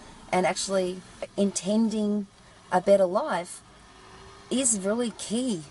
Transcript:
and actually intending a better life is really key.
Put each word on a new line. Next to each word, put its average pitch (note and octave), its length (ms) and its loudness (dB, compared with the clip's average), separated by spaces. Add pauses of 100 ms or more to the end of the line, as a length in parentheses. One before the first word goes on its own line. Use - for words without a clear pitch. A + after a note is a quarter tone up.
(320)
and F3+ 140 2
actually F#3 560 -2 (340)
intending G#3 920 2 (440)
a F#3 80 4
better G3 260 6
life F#3+ 560 -2 (920)
is A#3+ 280 0
really G#3+ 320 -2
key. A3 600 -4